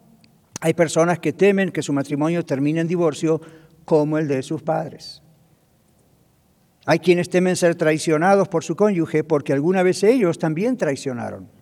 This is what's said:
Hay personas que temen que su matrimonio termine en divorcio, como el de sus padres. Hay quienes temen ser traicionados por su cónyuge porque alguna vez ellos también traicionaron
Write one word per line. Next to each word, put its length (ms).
Hay 140
personas 460
que 120
temen 400
que 120
su 100
matrimonio 500
termine 380
en 60
divorcio, 520
como 320
el 100
de 160
sus 180
padres. 600
Hay 140
quienes 300
temen 260
ser 200
traicionados 760
por 140
su 120
cónyuge 480
porque 300
alguna 300
vez 200
ellos 340
también 380
traicionaron 720